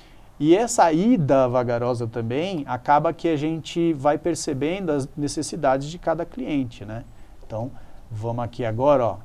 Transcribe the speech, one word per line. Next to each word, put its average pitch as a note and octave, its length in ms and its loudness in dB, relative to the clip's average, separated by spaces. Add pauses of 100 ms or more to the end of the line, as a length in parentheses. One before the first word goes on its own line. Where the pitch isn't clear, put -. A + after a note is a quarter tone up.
(400)
E D#3 160 6
essa G#3 380 4
ida D#3+ 540 4
vagarosa A#2+ 600 0
também C3+ 580 -4
acaba D3 480 2
que E3 140 -4
a E3 80 4
gente D#3+ 580 0
vai D3 240 2
percebendo D#3+ 760 -2
as C#3+ 240 -2
necessidades D3 760 -2
de E3+ 100 -12
cada E3 260 -2
cliente, C3+ 600 -6
né? A2 180 -10 (420)
Então, A#2 240 -8 (400)
vamos A#2 360 -4
aqui A#2 180 -8
agora, B2 420 4
ó, G2 200 -2